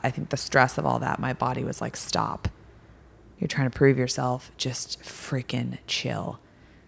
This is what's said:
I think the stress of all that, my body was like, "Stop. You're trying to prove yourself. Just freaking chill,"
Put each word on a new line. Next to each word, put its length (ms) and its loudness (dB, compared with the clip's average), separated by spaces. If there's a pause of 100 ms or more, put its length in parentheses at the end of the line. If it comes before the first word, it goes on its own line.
I 80 2
think 180 -6
the 80 0
stress 400 6
of 80 -2
all 140 4
that, 200 -2
my 140 -2
body 300 -2
was 180 -2
like, 140 -6
"Stop. 520 -2 (920)
You're 80 -2
trying 220 0
to 60 -8
prove 220 8
yourself. 600 -2
Just 440 -6
freaking 760 -4 (100)
chill," 520 -4 (480)